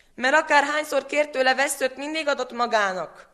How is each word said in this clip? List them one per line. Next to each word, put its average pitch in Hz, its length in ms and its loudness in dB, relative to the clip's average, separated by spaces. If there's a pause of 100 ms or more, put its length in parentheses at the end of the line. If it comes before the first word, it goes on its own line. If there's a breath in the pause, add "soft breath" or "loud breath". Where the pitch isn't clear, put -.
(140 soft breath)
mert 262 200 0
akárhányszor 294 720 2
kért 294 240 0
tőle 262 240 2
vesszőt, 262 420 -2
mindig 302 320 -4
adott 247 240 -4
magának.” 208 800 -2